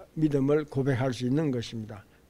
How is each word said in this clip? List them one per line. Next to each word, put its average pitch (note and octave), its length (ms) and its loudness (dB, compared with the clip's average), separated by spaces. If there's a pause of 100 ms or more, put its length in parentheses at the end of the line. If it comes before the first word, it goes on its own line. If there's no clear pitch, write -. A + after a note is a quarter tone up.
(140)
믿음을 D3 500 2
고백할 C3 480 0
수 A#2+ 140 -4
있는 C#3+ 240 0
것입니다. A2+ 540 -6 (260)